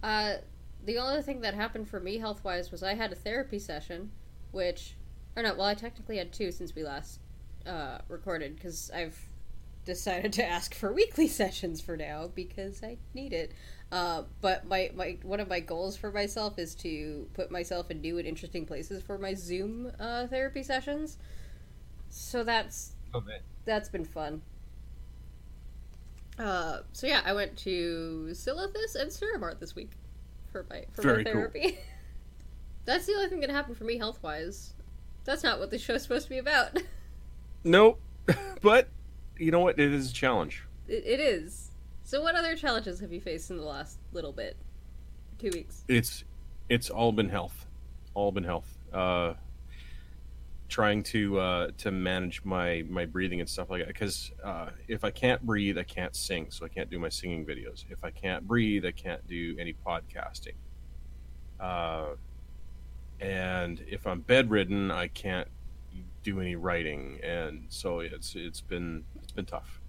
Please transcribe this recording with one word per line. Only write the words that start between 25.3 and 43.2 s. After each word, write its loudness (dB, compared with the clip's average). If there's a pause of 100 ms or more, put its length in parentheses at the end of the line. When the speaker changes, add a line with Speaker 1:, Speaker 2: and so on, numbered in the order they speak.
Speaker 1:
Uh, 0 (120)
so -4
yeah, 6
I 4
went 0
to -2
Silithus -2
and -2
Suramart -4
this -10
week -10 (640)
for -6
my, -8
for -4
Speaker 2:
Very 8
Speaker 1:
my 2
Speaker 2:
cool. 4
Speaker 1:
therapy. 0
<laughs> -12
That's 4
the 2
only 4
thing -2
that 2
happened 0
for -8
me 0
health-wise. -4 (520)
That's 2
not 4
what -2
the 0
show's 2
supposed 2
to -10
be -2
about. 4
<laughs> -10
Speaker 2:
Nope. 12 (280)
<laughs> 4
But, 12 (480)
you 4
know 10
what? 8
It 10
is 2
a -4
challenge. 4 (240)
Speaker 1:
It, 0
it 4
is. 2 (320)
So 0
what 6
other 4
challenges 2
have -6
you -4